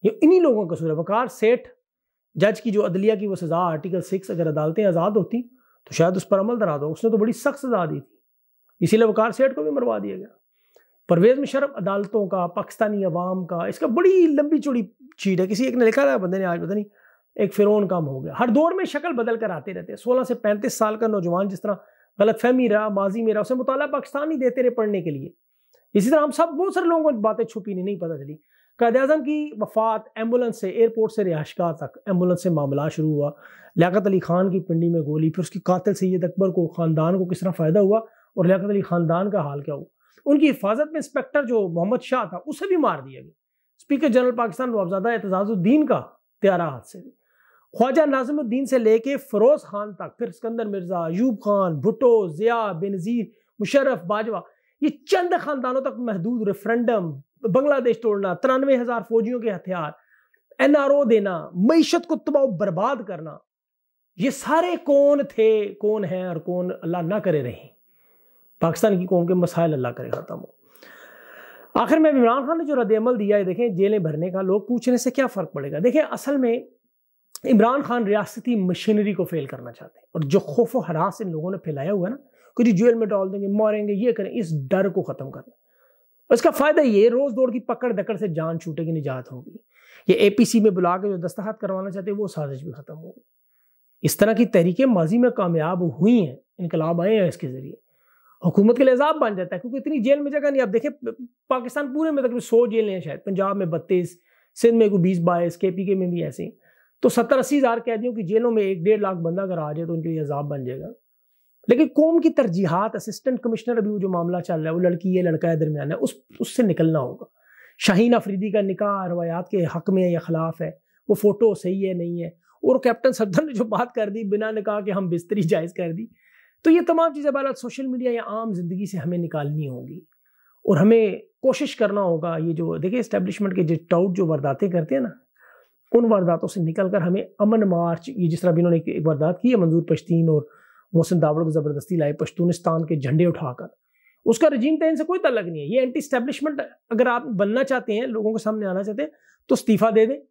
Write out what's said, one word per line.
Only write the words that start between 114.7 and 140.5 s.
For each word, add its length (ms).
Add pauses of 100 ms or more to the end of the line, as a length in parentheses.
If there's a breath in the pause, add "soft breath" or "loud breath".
वो 60
लड़की 360
है, 80
लड़का 240
है, 120
दरमियान 320
है, 60
उस, 260 (180)
उससे 220
निकलना 360
होगा। 320 (480 soft breath)
शाहीन 340
अफरीदी 380
का 100
निकाह 440
रवायात 460
के 60
हक 320
में 140
है 80
या 80
खिलाफ 420
है, 200 (280)
वो 60
फोटो 380
सही 280
है, 120
नहीं 280
है, 160 (260)
और 140
कैप्टन 340
सफदर 320
ने 100
जो 100
बात 280
कर 180
दी 140
बिना 280
निकाह 300
के, 100
हम 180
बिस्तरी 320
जायज़ 300
कर 220
दी, 160 (540 soft breath)
तो 80
ये 100
तमाम 320
चीज़ें 200
बहरहाल 200
सोशल 340
मीडिया 240
या 120
आम 300
ज़िंदगी 320
से 120
हमें 200
निकालनी 480
होंगी। 420 (640)
और 80
हमें 440 (200)
कोशिश 340
करना 260
होगा, 360
ये 160
जो 240
देखिए, 220
एस्टेब्लिशमेंट 560
के 80
जो 120 (140)
टाउट 240
जो 120
वारदातें 440
करते 260
हैं 60
ना, 180 (760 soft breath)
उन 100
वारदातों 420
से 140
निकल 280
कर 120
हमें 280 (120)
अमन 220
मार्च, 460
ये 180
जिस 140
तरह 100
भी 100
इन्होंने 160
एक, 120
एक 160
वारदात 360
की 80
है, 60
मंजूर 340
पश्तीन 400
और 180 (480 soft breath)